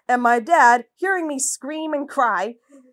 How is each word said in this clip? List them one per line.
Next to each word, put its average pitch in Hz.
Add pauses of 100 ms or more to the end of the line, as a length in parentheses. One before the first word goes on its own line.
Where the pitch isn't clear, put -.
And 247
my 240
dad, 247 (100)
hearing 359
me 277
scream 311
and 285
cry, 220 (380)